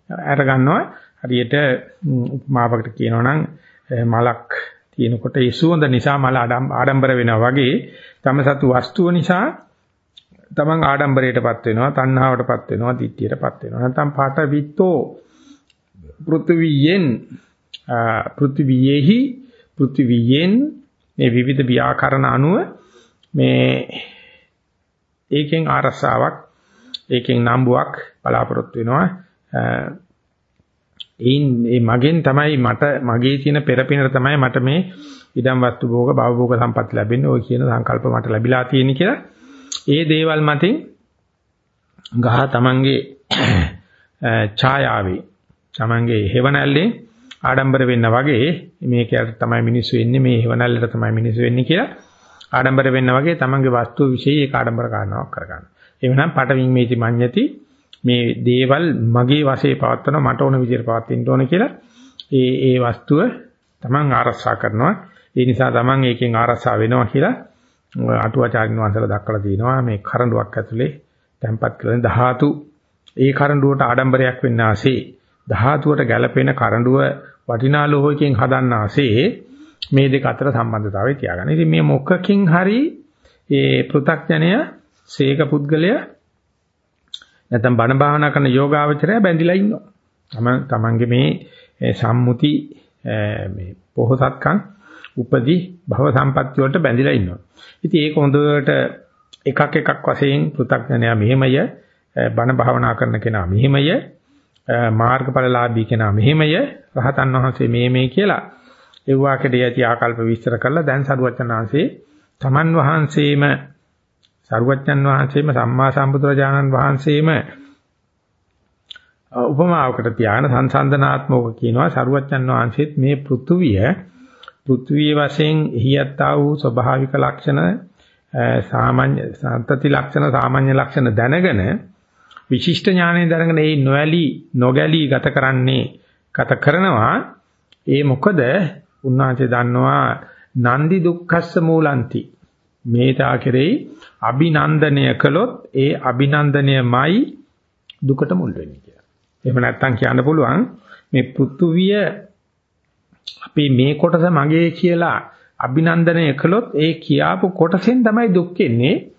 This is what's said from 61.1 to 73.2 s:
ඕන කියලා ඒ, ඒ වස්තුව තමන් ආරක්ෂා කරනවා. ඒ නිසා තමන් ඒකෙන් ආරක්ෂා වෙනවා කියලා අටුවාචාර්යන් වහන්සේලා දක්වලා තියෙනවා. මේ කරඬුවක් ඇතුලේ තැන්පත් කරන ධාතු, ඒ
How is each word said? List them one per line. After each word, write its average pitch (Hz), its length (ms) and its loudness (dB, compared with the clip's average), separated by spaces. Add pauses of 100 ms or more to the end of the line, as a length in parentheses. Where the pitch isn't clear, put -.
ඕන 131 180 2
කියලා 190 260 0 (560)
ඒ, 127 240 2 (120)
ඒ 127 140 4
වස්තුව 123 420 0 (640)
තමන් 139 300 0
ආරක්ෂා 117 440 -2
කරනවා. 113 360 0 (400)
ඒ 127 120 0
නිසා 127 280 2
තමන් 127 320 2
ඒකෙන් 120 320 0
ආරක්ෂා 117 420 0
වෙනවා 113 280 2
කියලා 165 280 0 (840)
අටුවාචාර්යන් 113 600 -2
වහන්සේලා 107 340 -2
දක්වලා 104 300 -4
තියෙනවා. 113 400 -2
මේ 110 180 -2
කරඬුවක් 113 560 -2
ඇතුලේ 113 340 -4 (520)
තැන්පත් 113 320 -4
කරන 117 280 -2
ධාතු, 123 460 0 (680)
ඒ 135 160 4